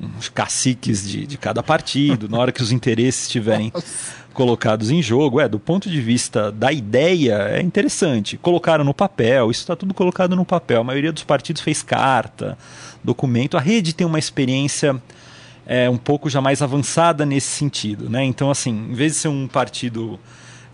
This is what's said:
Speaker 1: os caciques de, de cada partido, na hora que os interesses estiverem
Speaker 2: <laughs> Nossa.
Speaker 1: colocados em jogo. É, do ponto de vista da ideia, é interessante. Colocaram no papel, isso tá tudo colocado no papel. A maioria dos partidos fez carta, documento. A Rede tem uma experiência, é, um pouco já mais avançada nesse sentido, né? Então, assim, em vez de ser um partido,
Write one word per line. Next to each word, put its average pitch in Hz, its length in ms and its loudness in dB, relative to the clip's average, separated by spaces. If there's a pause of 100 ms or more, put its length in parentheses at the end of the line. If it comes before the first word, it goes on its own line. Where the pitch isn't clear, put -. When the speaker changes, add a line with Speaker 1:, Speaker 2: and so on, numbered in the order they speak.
(200)
Speaker 1:
os - 100 -10
caciques 110 800 -2
de, - 200 -6
de 143 100 -12
cada 113 240 -4
partido, 139 640 0
na 113 120 -2
hora 127 120 2
que 123 120 -4
os 107 80 -2
interesses 120 520 0
estiverem 110 480 -2
Speaker 2:
<laughs> - 20 -12
Nossa. - 480 -12 (120)
Speaker 1:
colocados 110 560 2
em 165 120 2
jogo. 131 380 2
É, 139 80 4
do 104 120 -2
ponto 190 300 -2
de 156 120 -2
vista 113 500 0
da 110 220 0
ideia, 120 800 2
é - 100 0
interessante. 170 760 0
Colocaram 165 480 2
no 139 120 0
papel, 123 560 2
isso - 140 -6
tá 175 100 -4
tudo 190 180 -4
colocado 180 420 0
no 180 80 2
papel. 147 380 0
A - 20 2
maioria 139 300 -2
dos - 100 -12
partidos 147 380 -2
fez - 220 -2
carta, 113 760 0 (460)
documento. 127 540 0
A 143 40 0
Rede 170 320 2
tem 180 120 -2
uma 160 140 0
experiência, 135 800 0 (640)
é, 123 240 2
um 123 80 2
pouco 143 320 0
já 131 120 0
mais 139 220 2
avançada 147 640 2
nesse 139 220 0
sentido, 117 640 -4
né? 131 160 0
Então, 135 240 0
assim, 131 220 -2
em 110 220 -6
vez 147 200 0
de - 60 -4
ser 160 80 -2
um 139 200 -2
partido, 113 720 -4 (540)